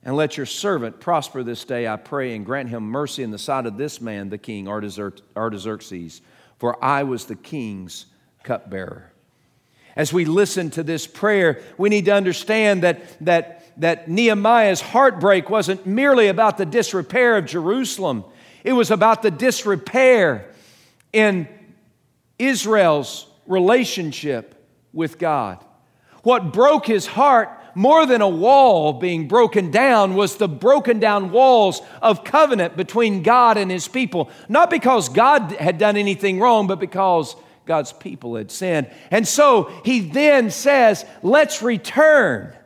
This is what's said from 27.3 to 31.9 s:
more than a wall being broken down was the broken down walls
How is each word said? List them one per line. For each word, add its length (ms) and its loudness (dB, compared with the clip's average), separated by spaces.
more 300 4
than 160 2
a 80 2
wall 640 4
being 340 -4
broken 440 2
down 440 2
was 220 -2
the 100 -2
broken 540 2
down 320 0
walls 480 4